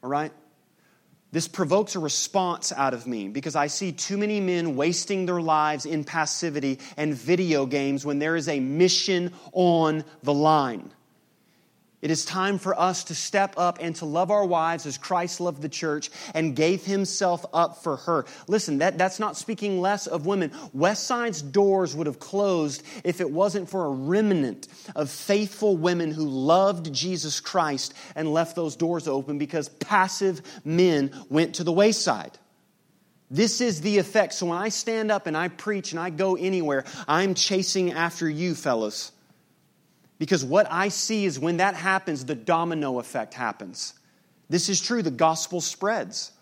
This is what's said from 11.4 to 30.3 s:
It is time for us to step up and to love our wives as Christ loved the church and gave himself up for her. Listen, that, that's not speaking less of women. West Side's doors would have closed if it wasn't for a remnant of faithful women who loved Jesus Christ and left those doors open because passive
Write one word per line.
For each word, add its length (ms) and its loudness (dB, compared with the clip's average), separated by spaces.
It 80 -2
is 140 0
time 340 0
for 220 -2
us 240 2
to 100 -10
step 440 0
up 200 2
and 180 -4
to 100 -8
love 240 0
our 160 4
wives 400 0
as 100 -6
Christ 420 -4
loved 220 -4
the 80 -6
church 420 -4
and 240 0
gave 260 2
himself 680 0
up 300 0
for 160 -2
her. 260 0
Listen, 300 0
that, 180 2
that's 240 0
not 160 -4
speaking 460 -4
less 240 0
of 180 -4
women. 260 0
West 340 2
Side's 360 -2
doors 520 2
would 120 -2
have 120 -4
closed 640 0
if 160 0
it 100 0
wasn't 380 0
for 160 -2
a 60 -2
remnant 760 2
of 140 -2
faithful 680 0
women 340 2
who 140 -2
loved 680 4
Jesus 480 -4
Christ 540 -2
and 160 -2
left 240 0
those 200 -4
doors 300 0
open 300 -2
because 320 -4
passive 720 0